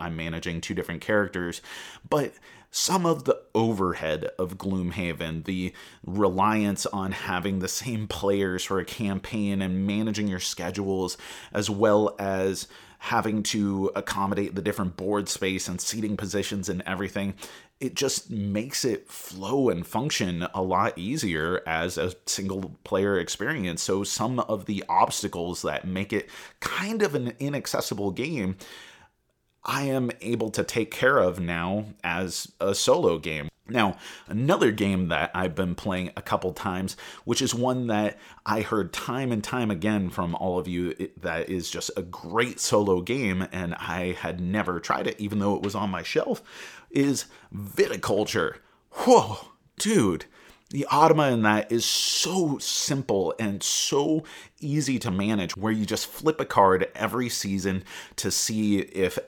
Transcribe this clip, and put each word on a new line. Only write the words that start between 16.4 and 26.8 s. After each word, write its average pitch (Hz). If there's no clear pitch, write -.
and 92
everything, 95
it 131
just -
makes 104
it 110
flow 113
and 87
function 101
a 95
lot 95
easier 90
as 82
a 92
single 95
player 98
experience. 98
So 98
some 120
of 104
the 101
obstacles 90
that 76
make 95
it 104
kind 208